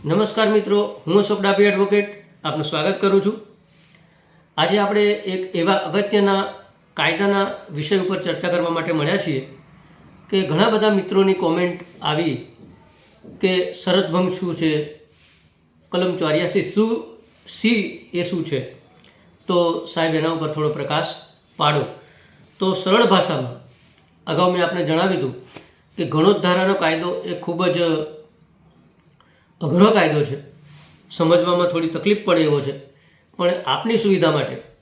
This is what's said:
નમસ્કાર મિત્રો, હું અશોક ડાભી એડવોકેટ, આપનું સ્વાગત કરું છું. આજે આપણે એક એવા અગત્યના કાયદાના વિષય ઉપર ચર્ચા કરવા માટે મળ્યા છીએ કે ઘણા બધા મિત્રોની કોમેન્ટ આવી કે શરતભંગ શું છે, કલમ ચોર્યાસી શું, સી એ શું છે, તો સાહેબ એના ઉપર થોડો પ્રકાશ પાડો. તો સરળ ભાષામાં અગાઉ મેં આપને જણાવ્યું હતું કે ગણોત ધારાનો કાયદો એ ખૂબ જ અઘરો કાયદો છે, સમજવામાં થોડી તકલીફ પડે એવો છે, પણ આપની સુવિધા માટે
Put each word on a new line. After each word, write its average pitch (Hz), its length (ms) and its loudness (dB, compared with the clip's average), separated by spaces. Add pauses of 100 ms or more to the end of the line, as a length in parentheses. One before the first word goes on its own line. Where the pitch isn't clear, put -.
(100)
નમસ્કાર 208 400 2
મિત્રો, 208 280 2 (280)
હું 180 120 4
અશોક 202 240 0
ડાભી 202 280 4
એડવોકેટ, 202 380 2 (360)
આપનું 151 200 -4
સ્વાગત 165 360 -2
કરું 196 240 4
છું. 214 120 0 (1200)
આજે 175 220 2
આપણે 208 260 2 (280)
એક 185 100 -4 (120)
એવા 190 340 2
અગત્યના 196 540 2 (540)
કાયદાના 196 500 0 (240)
વિષય 151 340 -2
ઉપર 185 140 -2
ચર્ચા 175 340 -4
કરવા 170 240 -2
માટે 165 160 -4
મળ્યા 160 320 0
છીએ 135 180 -2 (880)
કે 190 200 0
ઘણા 208 220 2
બધા 214 260 2
મિત્રોની 190 460 2
કોમેન્ટ 175 340 0 (240)
આવી 151 340 -2 (1040)
કે 185 120 2 (300)
શરતભંગ 180 520 0
શું 175 220 -4
છે, 160 140 0 (1200)
કલમ 180 260 0
ચોર્યાસી 165 540 0
શું, 220 180 2 (560)
સી 220 340 0 (320)
એ 175 120 -4
શું 175 200 -4
છે, 135 160 -4 (880)
તો 180 80 2 (300)
સાહેબ 165 280 -2
એના 160 220 0
ઉપર 156 180 -4
થોડો 151 240 -2
પ્રકાશ 151 320 -4 (480)
પાડો. 147 240 2 (760)
તો 190 140 0
સરળ 220 320 2
ભાષામાં 143 500 0 (680)
અગાઉ 170 260 2
મેં 185 120 0
આપને 175 180 -2
જણાવ્યું 165 360 0
હતું 127 160 -4 (640)
કે - 80 -4
ગણોત 160 360 4
ધારાનો 185 320 2
કાયદો 165 360 0 (140)
એ 180 80 -6 (120)
ખૂબ 175 240 -4
જ 175 100 0 (1800)
અઘરો 175 320 4
કાયદો 156 320 4
છે, 135 120 -6 (720)
સમજવામાં 175 600 2
થોડી 165 220 -2
તકલીફ 202 320 0
પડે 170 180 2
એવો 147 180 2
છે, 135 140 -6 (640)
પણ 175 280 0
આપની 196 320 0
સુવિધા 170 340 2
માટે 135 220 -2 (280)